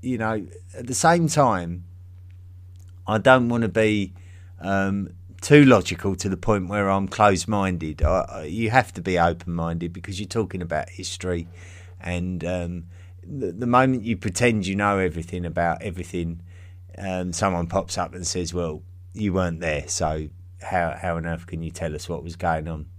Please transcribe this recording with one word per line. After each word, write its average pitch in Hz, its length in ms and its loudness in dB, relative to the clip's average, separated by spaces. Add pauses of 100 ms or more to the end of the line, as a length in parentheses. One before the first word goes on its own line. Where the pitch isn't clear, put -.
you 123 160 -2
know, 110 280 -2 (300)
at 123 120 -10
the 131 60 -4
same 170 340 4
time, 90 580 2 (1200)
I 107 120 2
don't 127 300 8
wanna 117 180 2
be, 107 460 2 (460)
um, 98 500 0 (320)
too 147 240 10
logical 98 500 4
to 98 140 -4
the 92 80 -2
point 98 300 0
where 101 220 0
I'm 98 180 2
closed-minded. 92 960 2
I, 87 260 2
I, - 140 -10
you 107 280 -2
have 127 220 4
to 92 80 -10
be 90 180 2
open-minded, 85 720 0
because 92 260 -10
you're 101 80 -8
talking 95 360 -4
about 82 260 -4
history, 90 580 -6 (520)
and, 87 440 -4
um, 87 420 -4 (380)
the, 113 280 -6
the 117 160 -4
moment 127 360 4
you 110 140 -2
pretend 107 500 2
you 98 80 0
know 101 220 2
everything 87 480 -2
about 85 380 0
everything, 87 580 -6 (560)
um, 92 360 -4
someone 87 340 0
pops - 300 -2
up 90 180 -4
and 87 100 -8
says, 87 280 -4
"Well, 82 300 -4 (300)
you 104 200 -2
weren't 87 260 0
there, 76 280 -2
so 78 420 -2 (300)
how, 85 400 -2
how 87 180 -2
on 82 100 -6
earth 85 180 -6
can 80 160 -8
you 82 80 -6
tell 80 240 -6
us - 160 -10
what 73 140 -6
was 85 120 -10
going 80 320 -2
on?" 80 200 -8 (120)